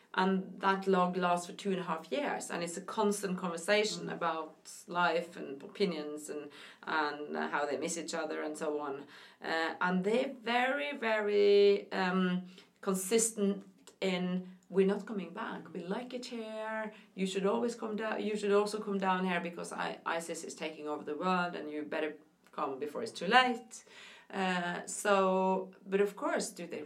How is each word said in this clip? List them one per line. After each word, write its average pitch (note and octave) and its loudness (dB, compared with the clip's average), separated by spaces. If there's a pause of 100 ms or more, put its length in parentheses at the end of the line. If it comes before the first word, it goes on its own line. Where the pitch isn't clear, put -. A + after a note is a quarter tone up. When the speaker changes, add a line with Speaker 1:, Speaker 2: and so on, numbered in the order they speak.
(140)
Speaker 1:
And F#3+ 2
that G3 2
log F#3 6
lasts F3 2
for F#3+ -12
two G3+ -4
and F3 0
a E3+ -4
half D#3+ -6
years, - -2
and F3 -2
it's E3+ -6
a G3 -8
constant G3+ 0
conversation F3+ 0
Speaker 2:
Mm. E3+ -6
Speaker 1:
about D#3+ -4 (320)
life F3 2
and C#3+ -10
opinions D3+ -4
and, D3 -8 (380)
and, D3+ -2
uh, D#3 -2
how D3 0
they C#3 -2
miss E3+ -4
each D#3 -6
other D#3+ -4
and D3+ -6
so D3+ -2
on. C#3+ -6 (420)
Uh, D#3+ 0
and F3+ 2
they're B3 2 (120)
very, C4+ 0
very, G3+ 6
um, F#3 2 (400)
consistent G3+ 2 (380)
in, F3+ 0 (220)
"We're F#3+ 6
not G3 0
coming F3 -6
back. F#3 -8
We F3+ -8
like B3 -6
it B3 -6
here. A3 -6 (220)
You F#3+ -2
should F#3+ -2
always A#3 0
come G#3+ -6
down. A3 -2
You G#3 0
should G3+ 2
also G#3 4
come G3+ -2
down F#3 2
here F3+ 2
because F3 -8
I, - -4
isis E3 -4
is - -10
taking D#3 -6
over D3+ -4
the D3 -6
world, F3+ 0
and D3+ -8
you D3+ -6
better D3+ -4 (360)
come C#3 -4
before C#3+ -4
it's A2+ -6
too - -6
late." A#3 4 (500)
Uh, F#3 0
so, F#3+ 4 (160)
but G3 2
of G3+ 2
course, C#4+ -2
do - -12
they - -8